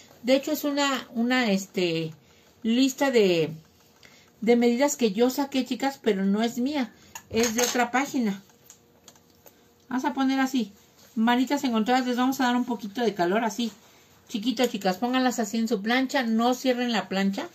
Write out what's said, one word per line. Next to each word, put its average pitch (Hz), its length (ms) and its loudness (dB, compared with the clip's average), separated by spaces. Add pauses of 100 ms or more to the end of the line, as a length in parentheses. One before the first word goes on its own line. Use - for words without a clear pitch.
(220)
De 254 120 4
hecho, 277 180 0
es 285 120 -4
una, 277 460 -2
una, 240 400 0
este, 170 640 -2 (480)
lista 262 480 2
de, 180 400 4 (880)
de 233 160 4
medidas 240 400 2
que 220 160 2
yo 240 160 2
saqué, 262 380 -2
chicas, 262 360 -4
pero 196 220 0
no 202 180 2
es 240 160 -2
mía. 262 360 -2 (340)
Es 226 260 0
de 240 80 2
otra 240 280 0
página. 247 520 -2 (1500)
Vamos 254 160 -4
a 262 100 -2
poner 269 260 0
así. 254 320 -2 (440)
Manitas 247 480 2
encontradas, 247 420 2
les 247 120 -2
vamos 262 220 0
a 262 40 2
dar 247 120 2
un 247 100 0
poquito 226 340 -8
de 214 140 0
calor, 180 280 0
así. 226 300 -4 (560)
Chiquito, 240 380 -2
chicas, 190 320 -2
pónganlas 254 400 0
así 226 180 -4
en 226 100 0
su 220 140 -2
plancha. 254 440 0
No 226 280 2
cierren 247 400 -2
la 202 160 -2
plancha. 196 460 -2